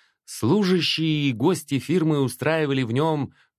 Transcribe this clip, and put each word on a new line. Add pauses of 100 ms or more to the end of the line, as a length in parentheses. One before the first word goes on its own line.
(260)
Служащие
и
гости
фирмы
устраивали
в
нем (240)